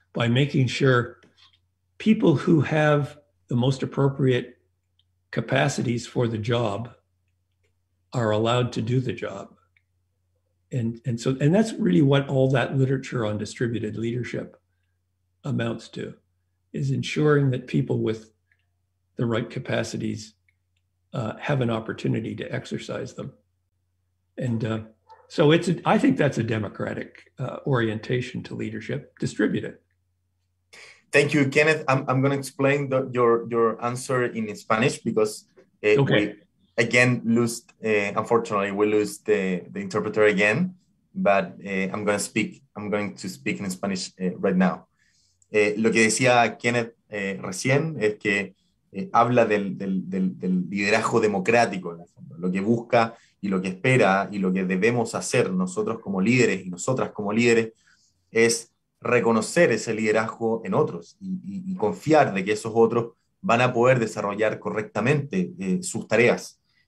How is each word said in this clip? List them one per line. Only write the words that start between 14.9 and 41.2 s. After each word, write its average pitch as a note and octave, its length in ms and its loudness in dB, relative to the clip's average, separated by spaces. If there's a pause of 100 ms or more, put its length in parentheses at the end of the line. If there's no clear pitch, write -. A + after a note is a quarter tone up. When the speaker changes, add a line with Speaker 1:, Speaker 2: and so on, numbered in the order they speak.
Speaker 1:
amounts A#2 460 -4
to, - 260 -10 (580)
is C#3 200 -2
ensuring C#3+ 580 2
that B2 160 -4
people B2+ 320 0
with A2 320 -4 (840)
the B2 100 -2
right A2+ 240 -2
capacities, A2 840 -6 (800)
uh, A#2 280 -6
have C#3+ 200 -2
an A#2 100 0
opportunity A2 680 -4
to - 160 -8
exercise A#2+ 640 -8
them. - 180 -14 (1040)
And, A2+ 260 -2
uh, A2 160 -2 (460)
so D3+ 240 4
it's E3 180 4
a, F3 160 2
I G#3 140 4
think - 180 4
that's C#3+ 220 0
a A2+ 60 0
democratic, G#2+ 960 -6
uh, B2+ 160 -8 (100)
orientation A#2 760 -2
to - 100 -14
leadership. A2+ 640 -10
Distribute - 460 -2
it. - 180 -14 (1300)
Speaker 2:
Thank D3 240 4
you, C#3+ 140 4
Kenneth. D3+ 400 2
I'm, C3+ 200 2
I'm C3 140 2
gonna C#3 160 0
explain C#3 520 -2
the, B2+ 220 -2
your, A#2 380 2
your A#2 340 0
answer B2 420 -2
in A2 280 -6
Spanish A#2 440 0
because, G#2+ 480 -2 (380)
uh, G#2+ 140 6
Speaker 1:
Okay. B2+ 280 4
Speaker 2:
we - 80 -8 (440)
again A#2+ 460 4
lose, A#2 420 0 (180)
uh, G#2 320 0
unfortunately, A2 540 0
we G#2 160 2
lose G#2+ 320 2
the, F#2+ 520 0
the G2 100 -10
interpreter G#2 440 0
again, G#2+ 500 2 (400)
but, F#2+ 420 0 (100)